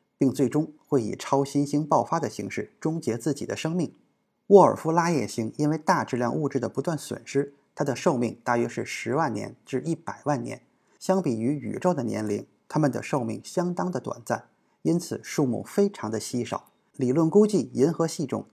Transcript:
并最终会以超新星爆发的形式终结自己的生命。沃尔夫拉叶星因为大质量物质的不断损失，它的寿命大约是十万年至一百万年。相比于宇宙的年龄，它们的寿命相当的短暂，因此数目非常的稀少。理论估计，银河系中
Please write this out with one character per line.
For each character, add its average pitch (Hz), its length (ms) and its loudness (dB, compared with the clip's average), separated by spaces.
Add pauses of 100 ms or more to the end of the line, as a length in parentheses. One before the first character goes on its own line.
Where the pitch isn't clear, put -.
(160)
并 135 140 4
最 127 180 2
终 151 260 0 (120)
会 131 160 2
以 104 140 -4
超 139 280 0
新 143 220 0
星 147 180 0
爆 143 200 2
发 160 160 -2
的 110 100 -4
形 104 180 -8
式 - 300 -8
终 160 220 -4
结 113 180 -2
自 147 160 -2
己 - 100 -8
的 107 120 -6
生 165 180 -4
命。 160 220 -4 (500)
沃 196 160 10
尔 110 140 6
夫 160 160 -2
拉 170 180 2
叶 127 160 0
星 110 300 -4
因 147 120 2
为 156 80 0
大 156 280 2
质 123 120 -4
量 120 160 0
物 147 160 -2
质 131 120 -2
的 117 80 -2
不 - 120 -6
断 160 160 -2
损 - 280 -10
失， 143 300 -2 (200)
它 151 100 -2
的 135 120 -2
寿 156 200 2
命 120 280 -2
大 120 120 2
约 120 120 2
是 120 160 -6
十 - 320 -4
万 151 180 0
年 104 220 -8 (100)
至 127 140 -4
一 160 120 -4
百 - 300 -8
万 143 180 -2
年。 117 220 -10 (380)
相 190 200 0
比 120 200 -2
于 139 180 0
宇 107 220 -6
宙 180 120 2
的 139 120 -4
年 107 240 -4
龄， 104 180 -2 (220)
它 - 100 -2
们 147 140 4
的 113 100 -4
寿 131 220 -2
命 110 180 -6
相 175 320 -4
当 180 160 -4
的 175 80 -4
短 117 260 -8
暂， 113 200 -4 (380)
因 165 140 2
此 175 280 -4
数 - 200 -2
目 107 200 -2
非 202 260 0
常 110 180 -8
的 107 120 -4
稀 120 240 -4
少。 - 220 -8 (280)
理 127 160 0
论 160 180 4
估 202 160 8
计， 160 300 2
银 139 180 4
河 165 140 0
系 156 180 -6
中 107 280 -6